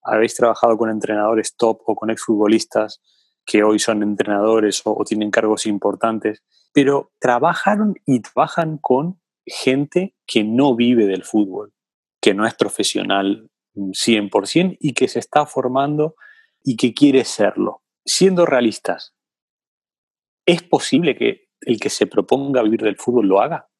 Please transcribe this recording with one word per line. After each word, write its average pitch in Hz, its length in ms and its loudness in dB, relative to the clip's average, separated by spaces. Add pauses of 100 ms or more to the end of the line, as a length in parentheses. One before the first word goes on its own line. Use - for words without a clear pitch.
Habéis 113 320 0
trabajado 117 420 2
con 113 100 -2
entrenadores 107 680 -2
top 113 280 0
o 110 120 -2
con 107 140 -6
exfutbolistas 107 920 0 (420)
que 107 200 2
hoy 107 160 2
son 107 240 -2
entrenadores 104 800 0
o, 107 120 -2
o 104 80 -4
tienen 107 280 -4
cargos 107 340 0
importantes, 107 800 -4 (280)
pero 139 460 2
trabajaron 175 800 0 (100)
y 131 140 2
trabajan 156 580 -4
con 151 420 -2 (240)
gente 147 720 -2 (100)
que 107 200 -2
no 120 320 2
vive 120 300 4
del 95 180 -2
fútbol, 104 480 -4 (480)
que 104 120 4
no 104 140 0
es 117 80 -2
profesional 98 960 -2 (420)
cien 104 380 -2
por 98 160 0
cien 180 320 0
y 143 140 -4
que 127 160 0
se - 100 -6
está 147 260 0
formando 139 720 -2 (480)
y 123 140 -2
que 113 180 0
quiere 135 300 4
serlo. 101 580 -2 (220)
Siendo 180 420 4
realistas, 113 680 -2 (1300)
¿es 175 160 2
posible 143 540 0
que - 320 -4 (140)
el 113 180 -2
que 107 100 -4
se - 160 0
proponga 127 560 0
vivir 110 200 0
del 107 140 0
fútbol 120 300 0
lo 95 140 4
haga? 147 280 -4 (120)